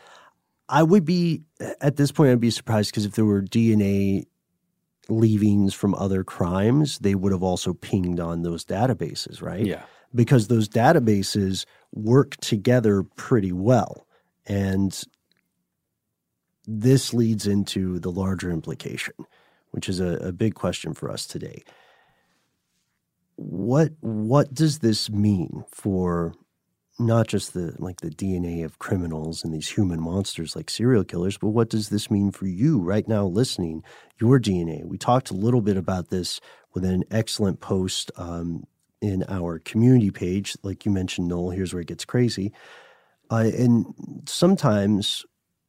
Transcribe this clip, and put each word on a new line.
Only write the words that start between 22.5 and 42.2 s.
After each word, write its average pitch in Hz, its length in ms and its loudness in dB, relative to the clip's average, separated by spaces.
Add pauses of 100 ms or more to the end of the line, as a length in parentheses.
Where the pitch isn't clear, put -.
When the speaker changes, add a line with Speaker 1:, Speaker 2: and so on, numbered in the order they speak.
Speaker 1:
What, 110 640 0
what 113 520 0
does 156 280 0
this 110 300 0
mean 101 600 0
for 87 640 -2 (680)
not 113 280 4
just - 260 -4
the, 87 240 -6
like, 90 220 -10
the 85 100 -8
D 95 240 -4
N 90 100 -2
A 85 180 -6
of 78 180 -12
criminals 80 640 -4
and 82 100 -6
these 78 140 -8
human 90 320 -2
monsters 85 560 -6
like 80 120 -12
serial 110 360 2
killers, 92 340 -4
but 101 120 -2
what 113 200 0
does 110 200 -4
this 104 200 -4
mean 98 220 2
for 98 140 -8
you 107 340 0
right 95 260 -2
now 104 180 0
listening, 87 600 -2 (340)
your 127 220 6
D 98 200 0
N 82 80 -2
A? 80 160 -8
We 87 140 -10
talked 127 320 2
a - 40 -6
little 113 260 2
bit 101 160 0
about 90 340 -4
this 90 300 -6 (340)
with 90 100 -4
an 92 260 0
excellent 107 500 -2
post, - 560 -4
um, 85 480 -8 (360)
in 95 280 -2
our 85 320 -6
community 113 500 4
page. 95 540 -4
Like 98 200 -8
you 107 60 0
mentioned, 92 380 -2
Noel, 87 220 -4
here's 90 220 -4
where 90 100 -8
it 80 40 -10
gets 82 180 -12
crazy. 110 480 -2 (800)